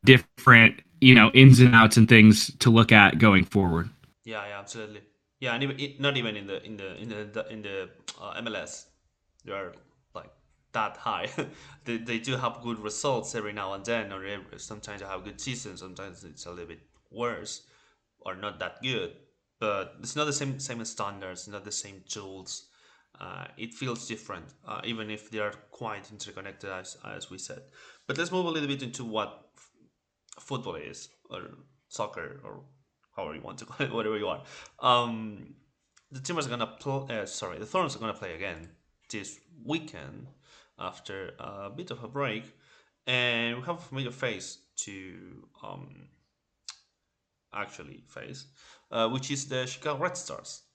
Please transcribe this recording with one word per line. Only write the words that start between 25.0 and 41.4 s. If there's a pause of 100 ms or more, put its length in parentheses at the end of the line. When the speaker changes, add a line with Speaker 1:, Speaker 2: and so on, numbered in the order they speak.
Speaker 2:
if
they
are (160)
quite
interconnected,
as,
as
we
said. (460)
But
let's
move
a
little
bit
into
what
f-,
football
is, (200)
or (380)
soccer,
or (540)
however
you
want
to
call
it,
<laughs>
whatever
you
want. (360)
Um, (580)
the
Timbers
are
gonna (140)
pl-,
uh,
sorry,
the
Thorns
are
gonna
play
again (420)
this (240)
weekend (520)
after
a